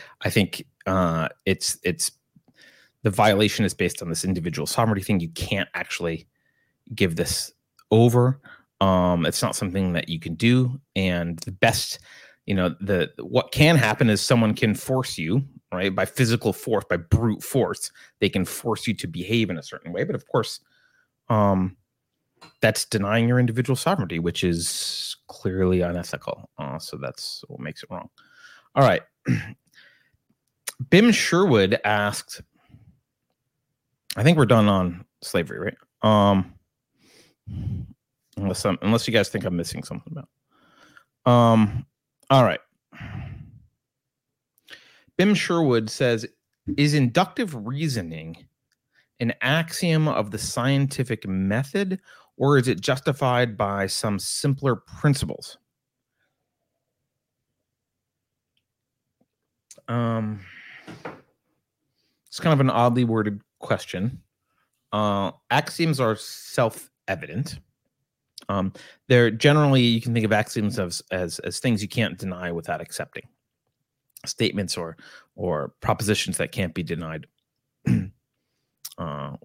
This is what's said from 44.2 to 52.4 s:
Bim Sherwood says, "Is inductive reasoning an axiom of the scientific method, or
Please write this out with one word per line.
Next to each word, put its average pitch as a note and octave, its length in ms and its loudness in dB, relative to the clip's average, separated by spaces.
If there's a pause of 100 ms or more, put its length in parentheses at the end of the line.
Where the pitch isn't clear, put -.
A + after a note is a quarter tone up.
Bim G3+ 180 4
Sherwood C#3 560 2
says, A#2 360 0 (500)
"Is D3 180 2
inductive D#3 600 2 (120)
reasoning F#2+ 720 -6 (840)
an A#2 200 -2
axiom D#3+ 680 0
of G#2 240 -2
the G#2 60 -6
scientific C3 920 -2
method, B2+ 720 -2 (360)
or C#3 220 4